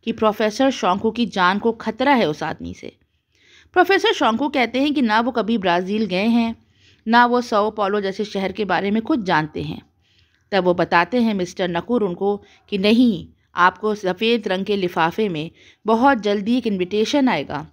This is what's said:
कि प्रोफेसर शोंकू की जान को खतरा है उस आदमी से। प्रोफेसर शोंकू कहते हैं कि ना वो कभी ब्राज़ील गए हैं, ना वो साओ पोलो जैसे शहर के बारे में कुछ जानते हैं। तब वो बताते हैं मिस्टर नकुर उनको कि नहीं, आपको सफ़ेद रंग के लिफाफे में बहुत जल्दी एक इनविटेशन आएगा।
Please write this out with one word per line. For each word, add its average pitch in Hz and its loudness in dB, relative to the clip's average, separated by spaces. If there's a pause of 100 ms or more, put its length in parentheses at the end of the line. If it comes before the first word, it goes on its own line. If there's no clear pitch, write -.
कि 226 -4
प्रोफेसर 220 0
शोंकू 214 0
की 233 -2
जान 185 0
को 226 0
खतरा 226 0
है 208 2
उस 151 -6
आदमी 87 -10
से। - -16 (760)
प्रोफेसर 392 4
शोंकू 254 0
कहते 247 0
हैं 294 0
कि 294 0
ना 220 2
वो 233 0
कभी 226 0
ब्राज़ील 185 0
गए 185 -2
हैं, 226 0 (520)
ना 240 6
वो 240 2
साओ 220 0
पोलो 208 -2
जैसे 196 -4
शहर 190 -4
के 208 -4
बारे 185 0
में 220 0
कुछ 254 -2
जानते 160 -2
हैं। - -12 (640)
तब 196 2
वो 180 2
बताते 175 2
हैं 226 0
मिस्टर 180 -4
नकुर 214 -2
उनको 196 -2 (260)
कि 208 -4
नहीं, 214 2 (280)
आपको 185 0
सफ़ेद 208 -2
रंग 190 -2
के 208 -2
लिफाफे 180 0
में 160 -6 (340)
बहुत 233 4
जल्दी 208 0
एक 240 -2
इनविटेशन 214 0
आएगा। 151 -4